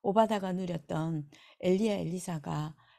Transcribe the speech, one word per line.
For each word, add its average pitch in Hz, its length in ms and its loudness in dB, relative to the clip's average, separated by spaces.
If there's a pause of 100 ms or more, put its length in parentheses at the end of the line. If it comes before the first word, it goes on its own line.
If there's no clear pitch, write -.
오바다가 202 500 2
누렸던 165 760 -4 (320)
엘리야 196 340 4
엘리사가 160 840 -4 (220)